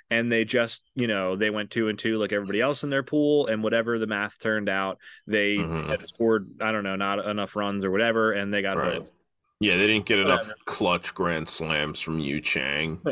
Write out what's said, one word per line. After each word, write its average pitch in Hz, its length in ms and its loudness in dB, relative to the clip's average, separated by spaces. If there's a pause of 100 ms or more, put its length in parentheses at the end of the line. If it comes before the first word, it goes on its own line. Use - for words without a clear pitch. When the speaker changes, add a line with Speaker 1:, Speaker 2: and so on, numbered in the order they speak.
Speaker 1:
and 117 220 2
they 113 140 4
just, 117 380 0 (120)
you 123 120 0
know, 95 280 0
they 107 140 0
went 107 220 -4
two 113 160 0
and 107 100 -2
two 113 200 -2
like 104 160 -2
everybody 101 280 0
else 139 220 0
in 147 60 -6
their 139 140 0
pool, 147 440 2
and 110 160 -2
whatever 113 360 0
the 110 80 -2
math 104 320 -4
turned 107 300 0
out, 95 300 -2 (280)
they 104 280 2
Speaker 2:
Mm-hmm. 80 340 -2
Speaker 1:
had - 160 -4
scored, 110 440 0 (120)
I 110 100 0
don't 107 120 -2
know, 95 140 -4
not 98 280 0
enough 104 300 -4
runs 101 300 -2
or 95 60 0
whatever, 110 420 4
and 101 200 -2
they 101 80 2
got 98 160 -2
Speaker 2:
Right. 67 220 0
Speaker 1:
hosed. - 120 -14 (500)
Speaker 2:
Yeah, 95 160 4
they 101 100 6
didn't 107 180 2
get 107 140 4
enough 95 220 4
Speaker 1:
Whatever. 104 140 -10 (100)
Speaker 2:
clutch 87 500 0
grand 85 320 0
slams 78 540 -2
from 80 180 -2
Yu 73 220 -2
Chang. 76 580 -2 (120)